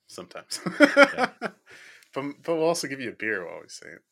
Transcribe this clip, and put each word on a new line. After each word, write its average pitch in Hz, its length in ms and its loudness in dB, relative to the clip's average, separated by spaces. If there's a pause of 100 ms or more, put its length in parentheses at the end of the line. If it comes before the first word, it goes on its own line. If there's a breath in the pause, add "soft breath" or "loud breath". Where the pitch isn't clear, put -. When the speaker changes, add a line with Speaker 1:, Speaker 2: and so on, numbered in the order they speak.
Speaker 1:
Sometimes. - 520 -14 (200)
Speaker 2:
Yeah. 285 540 6
Speaker 1:
<laughs> 214 140 -8 (640 loud breath)
But, 135 120 -6 (180)
but 165 140 -2
we'll 160 100 0
also 165 220 0
give 135 120 -10
you 117 100 -8
a - 20 -10
beer 101 340 -4
while 80 160 -14
we - 60 -20
say - 180 -18
it. - 260 -20